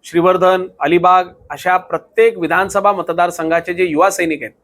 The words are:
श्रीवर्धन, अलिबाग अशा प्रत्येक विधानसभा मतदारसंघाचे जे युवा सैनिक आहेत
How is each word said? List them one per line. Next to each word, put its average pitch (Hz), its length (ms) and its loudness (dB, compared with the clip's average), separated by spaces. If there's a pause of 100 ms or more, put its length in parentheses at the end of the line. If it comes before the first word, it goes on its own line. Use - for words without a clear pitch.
श्रीवर्धन, 185 600 2 (140)
अलिबाग 180 520 2 (180)
अशा 180 260 -2
प्रत्येक 190 600 -2
विधानसभा 190 540 0
मतदारसंघाचे 170 840 -2
जे 180 100 0
युवा 170 260 2
सैनिक 160 320 -4
आहेत 107 100 -14 (120)